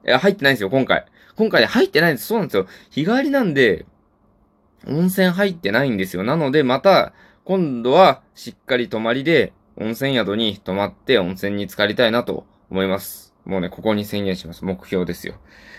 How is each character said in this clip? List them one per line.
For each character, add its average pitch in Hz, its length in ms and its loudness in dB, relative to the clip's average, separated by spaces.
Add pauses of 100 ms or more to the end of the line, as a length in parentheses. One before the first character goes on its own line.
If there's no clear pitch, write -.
い - 40 2
や、 127 80 4
入 196 120 2
っ 202 40 -4
て 139 100 -6
な 139 60 4
い - 20 2
ん - 20 2
で - 40 -10
す 101 40 -4
よ、 95 60 -4
今 131 160 2
回。 - 200 0 (300)
今 214 140 0
回 - 100 2
ね、 208 80 4
入 277 180 2
っ 370 40 -8
て - 100 0
な 170 80 4
い 160 60 2
ん - 20 -2
で 220 60 -10
す。 - 60 -14
そ 214 80 -2
う - 20 0
な 185 80 -2
ん - 20 -8
で - 40 -8
す 104 60 0
よ。 92 100 0 (220)
日 143 160 -4
帰 247 180 0
り 277 80 -2
な 269 120 2
ん 175 100 0
で、 123 320 2 (1000)
温 165 200 0
泉 185 200 2
入 196 220 0
っ 175 60 -6
て 170 180 -4
な 262 100 2
い - 60 0
ん 107 80 -2
で 95 80 -2
す 95 100 -12
よ。 90 80 -4
な 139 140 0
の 143 140 -2
で、 151 120 4
ま 127 160 0
た、 180 320 4 (320)
今 151 400 -2
度 127 80 2
は 160 300 6 (120)
し - 240 -18
っ - 80 -20
か 127 120 0
り 120 100 -2
泊 110 140 -4
ま 113 120 0
り 135 120 -4
で、 143 260 2 (260)
温 107 120 -6
泉 135 240 -4
宿 104 240 0
に 107 180 -2
泊 92 180 -8
ま 101 120 0
っ 98 80 -8
て 123 260 0
温 90 120 -2
泉 101 260 -6
に 101 80 -6
浸 - 100 -16
か 104 100 0
り 104 100 -2
た 123 120 2
い 110 60 2
な 120 100 0
と - 220 -8 (260)
思 95 100 -2
い 95 60 0
ま 95 140 -2
す。 - 420 -18
も 95 140 -6
う - 20 -2
ね、 90 100 -4
こ - 120 -16
こ 110 120 0
に 104 120 -2
宣 104 180 -6
言 92 140 -2
し 82 100 -16
ま 85 60 -14
す。 - 100 -14
目 92 240 -6
標 92 160 -2
で 85 100 -6
す - 140 -12
よ。 - 80 -12 (440)